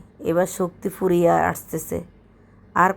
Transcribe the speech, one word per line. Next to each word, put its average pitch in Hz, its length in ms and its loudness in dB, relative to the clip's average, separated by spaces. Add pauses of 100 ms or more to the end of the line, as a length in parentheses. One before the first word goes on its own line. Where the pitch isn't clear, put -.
(200)
এবার 175 260 0
শক্তি 180 440 -6
ফুরিয়ে 175 400 2
আসতেছে, 165 680 -2 (760)
আর 185 220 4